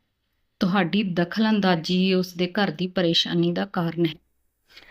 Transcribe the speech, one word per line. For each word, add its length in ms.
ਤੁਹਾਡੀ 440
ਦਖਲ 460
ਅੰਦਾਜ਼ੀ 480
ਹੀ 160
ਉਸਦੇ 340
ਘਰ 240
ਦੀ 160
ਪਰੇਸ਼ਾਨੀ 640
ਦਾ 140
ਕਾਰਨ 400
ਹੈ। 80